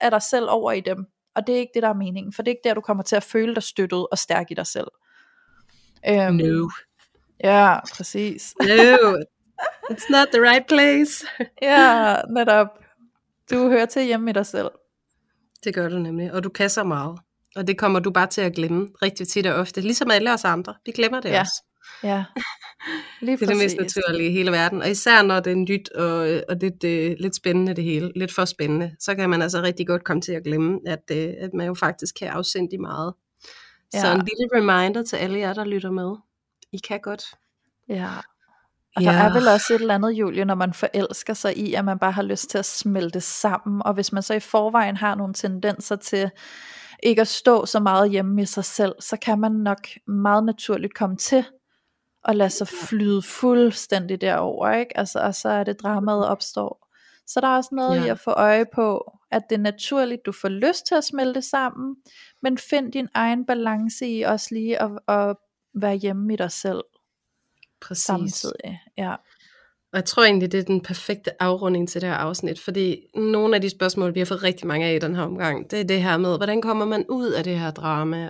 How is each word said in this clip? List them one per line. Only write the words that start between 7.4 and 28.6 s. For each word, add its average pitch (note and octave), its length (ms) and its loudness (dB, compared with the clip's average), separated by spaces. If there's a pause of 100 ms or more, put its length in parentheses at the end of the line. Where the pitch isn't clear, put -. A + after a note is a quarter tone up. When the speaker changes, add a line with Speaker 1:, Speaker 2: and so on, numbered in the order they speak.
Speaker 1:
ja, F#3 340 6 (160)
præcis. - 680 -8
Speaker 2:
No. A3+ 540 8 (760)
It's - 200 -2
not C#4 220 6
the A#3 80 6 (100)
right B3+ 160 4
place. C#4+ 580 4 (140)
Speaker 1:
<laughs> - 220 -8
Ja, B3+ 540 6 (140)
netop. G#3+ 380 4 (840)
Du B3 180 4
hører A#3 160 4
til C4 180 -2
hjemme A3+ 260 0
i G#3+ 40 -2
dig G3+ 120 0
selv. - 240 -4 (920)
Speaker 2:
Det G3 100 -4
gør F3 160 -2
du F3+ 100 -4
nemlig, E3+ 340 -4
og F#3 100 -4
du G3 60 -6
kan G3+ 200 -2
så G#3 140 0
meget. E3 360 -4 (360)
Og F#3+ 120 -4
det F#3+ 100 -2
kommer F#3+ 220 2
du F#3 120 0
bare F#3 160 2
til G#3 140 -4
at F3 120 0
glemme E3+ 340 -2 (140)
rigtig G3 260 -2
tit G3 200 0
og D#3+ 80 2
ofte. F#3 260 -4
Ligesom A#3+ 300 0
alle A3 220 4
os A3+ 120 -2
andre. F3+ 300 -2 (100)
Vi A#3+ 60 -8
glemmer A#3+ 280 -2
det B3 100 -6
Speaker 1:
Ja. G3 100 4
Speaker 2:
også. F#3 240 -2 (400)
Speaker 1:
Ja. G3 200 -2 (120)
Speaker 2:
<laughs> - 840 -12
Speaker 1:
Lige B3+ 160 0
Speaker 2:
Det A3+ 60 -2
er G3 40 2
det G#3 100 4
mest G3 200 2
Speaker 1:
præcis. F#3 180 -4
Speaker 2:
naturlige E3+ 340 0
i F3 40 0
hele F#3 180 2
verden. F3 300 0
Og F#3 80 -2
især A3 320 6
når F#3+ 180 2
det F#3 120 -2
er F3+ 40 0
nyt G3 340 -2
og, E3 600 -2
og F3+ 120 -2
lidt, F#3 220 -4
øh, E3+ 360 0
lidt F#3 160 -4
spændende F#3 400 0
det E3+ 80 -4
hele. E3 320 -2
Lidt F3+ 180 -6
for F#3 120 0
spændende. D#3 540 -4